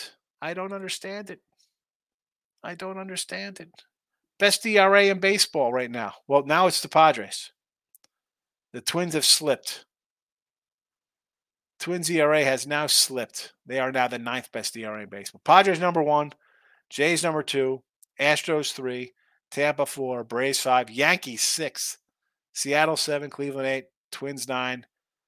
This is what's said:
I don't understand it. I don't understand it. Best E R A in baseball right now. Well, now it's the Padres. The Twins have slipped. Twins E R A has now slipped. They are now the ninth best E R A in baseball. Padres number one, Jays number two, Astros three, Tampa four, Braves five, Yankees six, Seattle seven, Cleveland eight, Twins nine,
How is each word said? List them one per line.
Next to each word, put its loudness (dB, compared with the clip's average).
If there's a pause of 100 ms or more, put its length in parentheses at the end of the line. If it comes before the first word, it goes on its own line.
(420)
I -6
don't -8
understand -10
it. -18 (1200)
I -12
don't -12
understand -10
it. -20 (680)
Best 2
E 4
R 8
A 6
in 0
baseball 0
right -2
now. -6 (140)
Well, 4
now 4
it's 0
the -8
Padres. 4 (1200)
The -12
Twins -4
have 0
slipped. 0 (1900)
Twins -4
E 2
R 4
A 4
has 0
now -2
slipped. -2 (120)
They -4
are -2
now 2
the -8
ninth -6
best -8
E -10
R -8
A -12
in -16
baseball. -16
Padres 6
number 0
one, 2 (560)
Jays 0
number 0
two, -2 (360)
Astros 0
three, -8 (380)
Tampa 0
four, -6
Braves -2
five, 2
Yankees 0
six, -4 (540)
Seattle 2
seven, -4
Cleveland -6
eight, -4 (260)
Twins -10
nine, -4 (400)